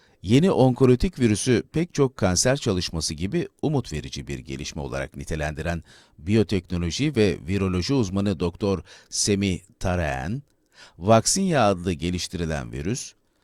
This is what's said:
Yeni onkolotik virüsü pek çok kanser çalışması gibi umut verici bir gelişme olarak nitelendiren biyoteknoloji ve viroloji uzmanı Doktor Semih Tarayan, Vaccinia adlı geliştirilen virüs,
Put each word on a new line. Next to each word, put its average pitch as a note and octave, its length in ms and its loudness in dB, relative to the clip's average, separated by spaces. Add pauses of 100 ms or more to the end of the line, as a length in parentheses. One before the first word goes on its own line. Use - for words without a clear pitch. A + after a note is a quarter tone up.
(220)
Yeni C#3 280 4
onkolotik B2+ 680 4
virüsü A2+ 440 2 (100)
pek E3 220 -2
çok C3+ 220 0
kanser G#2 400 2
çalışması F2+ 580 -4
gibi G2 340 -4 (140)
umut C#3+ 300 -2
verici - 340 -8
bir C#2 120 -8
gelişme C2+ 440 -10
olarak C2+ 340 -8
nitelendiren D2+ 680 -6 (360)
biyoteknoloji F#2+ 1000 0
ve G#2 300 2
viroloji F#2+ 480 -2
uzmanı G2+ 460 0
Doktor F2+ 420 -2 (280)
Semih G2 500 0 (180)
Tarayan, F2 640 -2 (560)
Vaccinia A2+ 680 4
adlı F#2 240 0
geliştirilen D#2+ 800 -4
virüs, D#2+ 420 -6 (300)